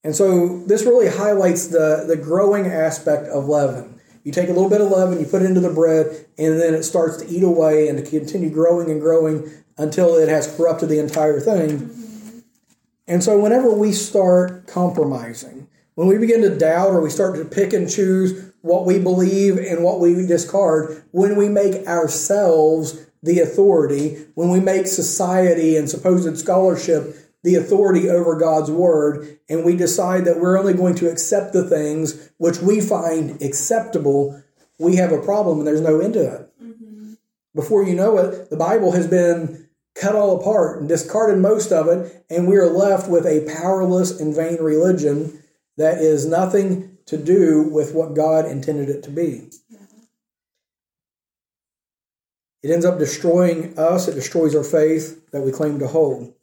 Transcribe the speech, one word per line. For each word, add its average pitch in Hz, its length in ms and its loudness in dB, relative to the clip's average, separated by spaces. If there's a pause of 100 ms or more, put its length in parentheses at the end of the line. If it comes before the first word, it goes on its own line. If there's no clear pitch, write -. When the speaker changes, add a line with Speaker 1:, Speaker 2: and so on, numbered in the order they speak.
Speaker 1:
And 156 120 -4
so 180 500 2
this 208 180 2
really 240 240 4
highlights 196 600 0
the, 156 400 0
the 160 100 0
growing 190 500 0
aspect 160 600 -2
of 139 220 -4
leaven. 139 500 -2 (240)
You 147 80 -10
take 175 180 -2
a 175 40 0
little 190 160 2
bit 208 120 2
of 196 100 2
leaven, 185 280 2
you 151 60 -2
put 185 160 -2
it 185 40 2
into 185 140 2
the 180 140 0
bread, 160 520 0 (120)
and 160 220 0
then 165 140 2
it 160 100 -2
starts 165 340 -2
to - 100 -14
eat 180 160 -2
away 156 440 2
and 143 100 -4
to 151 120 -10
continue 156 400 -4
growing 165 400 0
and 151 120 -4
growing 156 480 0 (280)
until 165 380 0
it 160 140 4
has 151 260 -2
corrupted 165 340 0
the 151 100 2
entire 151 400 0
thing. 156 400 -2
Speaker 2:
Mm-hmm. - 600 -16 (680)
Speaker 1:
And 180 160 0
so 214 160 4
whenever 233 320 4
we 208 200 2
start 180 760 0
compromising, 131 1000 -4 (280)
when 170 120 0
we 196 100 4
begin 226 240 2
to 185 160 2
doubt 170 340 2
or 170 100 2
we 156 80 -2
start 180 260 -2
to 156 80 -8
pick 190 300 -2
and 185 160 -2
choose 190 580 0 (120)
what 180 240 0
we 190 140 2
believe 185 580 2
and 170 260 -2
what 180 160 0
we 175 260 2
discard 170 840 0
when 202 240 2
we 202 140 2
make 196 380 -2
ourselves 160 1160 0 (160)
the 170 180 0
authority, 151 840 2 (100)
when 170 140 0
we 185 100 4
make 190 280 0
society 175 880 0
and 147 120 -2
supposed 180 480 0
scholarship 170 760 0 (280)
the 175 120 4
authority 190 540 0
over 170 260 2
God's 156 340 0
word, 151 760 0
and 160 160 -4
we 175 120 2
decide 180 500 0
that 170 140 2
we're 180 200 2
only 196 140 2
going 180 220 2
to 170 140 0
accept 196 440 -4
the 180 100 2
things 156 720 -4
which 165 220 -2
we 202 220 0
find 160 600 -4
acceptable, 139 1000 -2 (360)
we 175 200 2
have 180 140 2
a 156 100 0
problem 196 380 -2
and 151 80 -2
there's 151 120 0
no 156 200 2
end 208 140 -2
to 175 220 -2
it. - 140 -18 (120)
Speaker 3:
Mm-hmm. 214 520 -20 (420)
Speaker 1:
Before 196 280 0
you 180 120 0
know 202 220 2
it, - 320 -2
the 151 80 -8
Bible 185 340 0
has 180 160 0
been 170 600 0 (280)
cut 202 200 -2
all 202 240 2
apart 175 400 0
and 143 80 -6
discarded 196 540 0
most 208 300 2
of 160 160 2
it, 175 420 -2
and 175 180 0
we 196 100 4
are 180 120 4
left 190 400 0
with 170 160 2
a 151 200 0 (140)
powerless 185 600 -2
and 151 160 -4
vain 165 260 -4
religion 156 800 0 (360)
that 156 200 0
is 156 280 2
nothing 185 800 -2
to 156 120 -8
do 160 460 2
with 151 300 -4
what 160 220 -4
God 156 300 0
intended 139 440 -6
it 143 140 -6
to - 60 -20
be. 143 400 -6 (200)
Speaker 3:
Yeah. 214 100 -20 (2750)
Speaker 1:
It 143 100 -4
ends 170 140 0
up 180 140 0
destroying 170 800 0
us. 180 280 0
It - 60 -4
destroys 147 420 -2
our 147 80 2
faith 156 680 -2
that 143 100 -6
we 135 100 -2
claim 147 280 -4
to 131 80 -6
hold. 131 560 -2